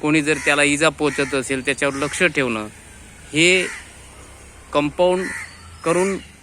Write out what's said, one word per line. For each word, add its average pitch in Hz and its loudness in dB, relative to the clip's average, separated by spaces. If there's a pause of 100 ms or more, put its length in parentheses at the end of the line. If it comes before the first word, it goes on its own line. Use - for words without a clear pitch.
कोणी 156 2
जर 147 0
त्याला 147 4
इजा 147 2
पोचत 143 -2
असेल, 131 -4
त्याच्यावर 139 -2
लक्ष 143 -4
ठेवणं, 123 0 (640)
हे 175 4 (1040)
कंपाऊंड 180 0 (580)
करून 180 0 (260)